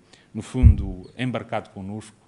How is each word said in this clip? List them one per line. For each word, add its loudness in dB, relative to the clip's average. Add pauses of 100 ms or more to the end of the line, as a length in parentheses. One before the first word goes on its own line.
(340)
no -8
fundo, 4
embarcado -6
connosco -14 (120)